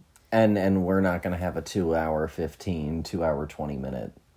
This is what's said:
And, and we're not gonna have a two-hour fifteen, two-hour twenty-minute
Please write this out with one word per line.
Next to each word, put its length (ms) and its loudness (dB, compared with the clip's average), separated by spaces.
And, 280 4
and 260 4
we're 160 4
not 220 2
gonna 160 -2
have 180 -4
a 60 -4
two-hour 680 0
fifteen, 760 -4
two-hour 440 -2
twenty-minute 680 -8